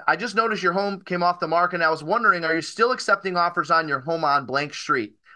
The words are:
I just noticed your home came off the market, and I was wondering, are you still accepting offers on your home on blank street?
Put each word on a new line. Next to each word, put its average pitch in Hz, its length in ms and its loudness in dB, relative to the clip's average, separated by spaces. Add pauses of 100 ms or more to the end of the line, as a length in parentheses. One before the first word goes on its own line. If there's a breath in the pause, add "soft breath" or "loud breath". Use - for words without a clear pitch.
I 156 80 4
just 196 180 -6
noticed 220 300 0
your 175 100 2
home 196 280 -2
came 175 200 -4
off 175 180 2
the 165 80 -2
market, 170 280 2
and 165 80 0
I 160 80 4
was 147 120 -4
wondering, 190 400 2
are 160 120 0
you 165 80 -2
still 233 280 0
accepting 202 460 -2
offers 170 320 0
on 160 180 2
your 139 120 -2
home 160 240 -4
on 139 240 2
blank 139 260 -4
street? 123 440 -4 (180 soft breath)